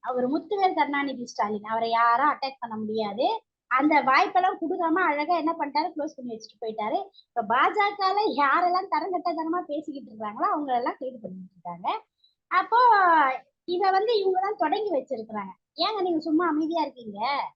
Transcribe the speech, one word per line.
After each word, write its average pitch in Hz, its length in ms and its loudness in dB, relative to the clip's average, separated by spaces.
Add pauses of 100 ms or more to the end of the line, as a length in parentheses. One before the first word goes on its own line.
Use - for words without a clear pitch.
அவர் 247 280 -4
முத்துவேல் 370 460 0
கருணாநிதி 285 520 -2
ஸ்டாலின், 208 380 -4
அவரை 226 260 -2
யாரும் 233 380 4
அட்டாக் 269 320 -4
பண்ண 226 160 -8
முடியாது. 214 500 -2 (440)
அந்த 285 320 4
வாய்ப்பெல்லாம் 359 560 2
கொடுக்காம 330 420 0
அழகா 311 360 0
என்ன 320 160 0
பண்ணிட்டாரு, 311 380 -2
க்ளோஸ் 302 260 -6
பண்ணி 247 160 -12
வச்சுட்டு - 280 -16
போயிட்டாரு. 220 380 -4 (240)
இப்ப - 260 -4
பா 262 200 4
ஜ - 100 -2 (180)
கல 392 220 0 (180)
யாரெல்லாம் 349 540 2
தரங்கட்டத்தனமா 330 760 -2
பேசிக்கிட்டு 277 440 -10
இருக்காங்களோ 220 360 -6
அவங்க 294 280 -2
எல்லாம் 254 240 -2
கைது 262 240 -10
பண்ணிட்டு 185 300 -14
இருக்காங்க. 175 360 -10 (600)
அப்போ 370 300 2 (840)
இத 349 260 0
வந்து 427 280 2
இவங்க 381 220 2
தான் 403 160 -2
தொடங்கி 403 340 0
வச்சிருக்கிறாங்க. 220 600 -6 (240)
ஏங்க 392 260 -2
நீங்க 349 180 0
சும்மா 320 280 2
அமைதியா 320 340 0
இருக்கீங்க? 240 360 -8 (380)